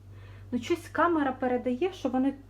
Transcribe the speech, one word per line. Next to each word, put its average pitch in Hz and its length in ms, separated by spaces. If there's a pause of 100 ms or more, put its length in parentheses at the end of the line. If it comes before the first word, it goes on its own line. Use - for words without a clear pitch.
(520)
Ну, 240 80
щось - 280
камера 302 440
передає, 247 600
що - 160
вони, 262 240 (160)